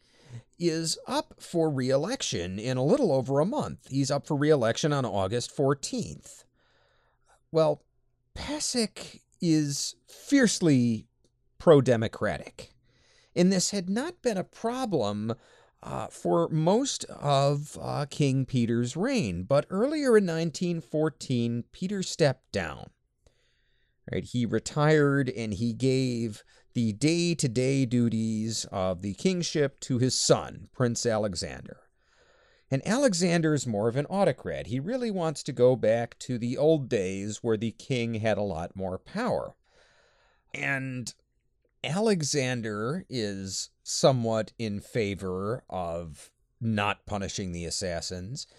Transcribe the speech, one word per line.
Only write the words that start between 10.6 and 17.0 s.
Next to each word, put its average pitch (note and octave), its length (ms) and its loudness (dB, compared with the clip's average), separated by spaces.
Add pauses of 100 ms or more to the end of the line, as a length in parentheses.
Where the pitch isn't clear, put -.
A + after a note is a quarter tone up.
pro-democratic, A2+ 1200 4 (600)
and F3+ 160 6
this F#3+ 200 0
had F#3 180 -4
not B3+ 320 -4
been A3+ 160 -2
a F3 80 -4
problem, C#3 880 -4 (500)
uh, B2 260 -8
for E3+ 420 0
most F#3 540 0